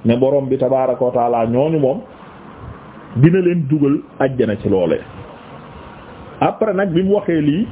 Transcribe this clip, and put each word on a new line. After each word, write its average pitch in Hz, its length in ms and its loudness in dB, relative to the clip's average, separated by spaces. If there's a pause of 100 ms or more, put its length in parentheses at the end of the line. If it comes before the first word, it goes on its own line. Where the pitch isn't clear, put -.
ne 117 120 4
Borom 135 320 2
bi 131 100 0
tabaaraka 127 460 0
wa 123 80 2
taala 120 340 0
ñooñu 147 320 2
moom, 139 200 2 (1160)
dina 170 240 6
leen 175 280 0
dugal 147 320 2 (180)
àjjana 113 420 0
ci 101 80 -2
loolee. 90 320 2 (1400)
Après 196 340 0
nag 190 180 0
bi 170 100 2
mu 190 120 2
waxee 175 260 0
lii 151 320 0